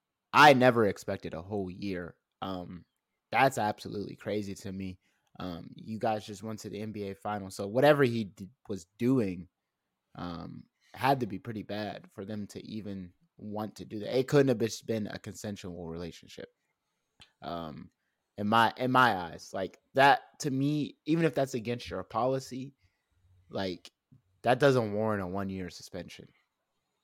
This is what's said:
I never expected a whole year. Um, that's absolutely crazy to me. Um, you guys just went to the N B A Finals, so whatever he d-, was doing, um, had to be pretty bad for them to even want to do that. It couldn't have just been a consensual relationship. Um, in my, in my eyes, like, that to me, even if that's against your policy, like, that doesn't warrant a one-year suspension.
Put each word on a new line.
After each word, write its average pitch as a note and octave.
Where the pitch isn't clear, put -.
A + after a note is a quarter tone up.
I C#3+
never A#2+
expected G2
a E2
whole G2
year. F2+
Um, F2+
that's B2+
absolutely G#2+
crazy G2+
to G2
me. F#2+
Um, F2
you A2
guys A2
just G2+
went A2
to A2
the G2+
N G#2+
B G2+
A G2
Finals, G2+
so G2+
whatever C#3
he A#2
d-, F#2
was G2
doing, G#2
um, -
had C3
to A#2
be F#2+
pretty G#2+
bad G2+
for G#2
them G#2
to -
even G2
want G#2+
to -
do A2
that. G#2+
It C3
couldn't C#3
have A#2+
just A2
been A2
a -
consensual F#2
relationship. -
Um, D#2
in G#2
my, A2+
in B2+
my B2+
eyes, E2
like, F#2+
that C3+
to D3+
me, C#3
even E3
if D#3
that's C3+
against A#2+
your F#2
policy, C3
like, F#2+
that A#2+
doesn't B2+
warrant G#2
a F#2
one-year F#2+
suspension. -